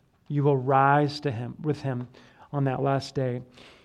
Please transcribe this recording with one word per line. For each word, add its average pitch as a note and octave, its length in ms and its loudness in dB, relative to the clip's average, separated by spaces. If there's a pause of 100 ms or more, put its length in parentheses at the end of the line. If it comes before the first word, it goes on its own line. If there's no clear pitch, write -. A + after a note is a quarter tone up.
(280)
you C#3+ 160 0
will C#3+ 140 4
rise C#3 640 4
to C#3+ 100 -2
him, A#2+ 300 -8
with D3+ 200 -4
him B2 280 -4 (420)
on C#3 140 0
that C3 160 -2
last C3+ 340 -2
day. B2+ 260 -2 (440)